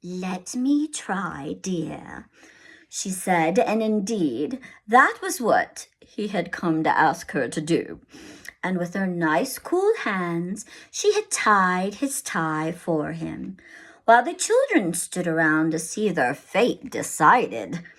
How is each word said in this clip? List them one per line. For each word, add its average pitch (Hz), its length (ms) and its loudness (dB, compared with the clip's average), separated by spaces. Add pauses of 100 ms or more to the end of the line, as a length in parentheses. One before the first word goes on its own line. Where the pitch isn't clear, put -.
Let 185 520 -8
me 285 320 2
try, 170 720 -6
dear, - 680 -6 (600)
she - 200 -8
said, 180 480 0
and 220 240 2
indeed, 208 760 -2 (300)
that 277 340 6
was 370 180 -6
what 165 460 0 (140)
he - 260 -8
had 185 240 -4
come 160 320 -2
to 156 80 0
ask 151 400 2
her 139 160 -2
to - 140 -6
do. 151 400 -2 (640)
And 185 140 -2
with 175 160 -4
her 196 120 -2
nice, 170 540 0
cool 392 380 2
hands, 175 680 -4 (260)
she - 240 0
had 415 160 -2
tied 190 640 2
his 269 260 -4
tie 160 520 -2
for 156 400 -2
him, 165 460 -10 (460)
while 240 200 8
the 320 100 -2
children 415 580 2
stood 175 360 -4
around 160 420 4
to 156 80 -2
see 208 300 -2
their 156 260 2
fate - 560 -2
decided. 160 880 2 (200)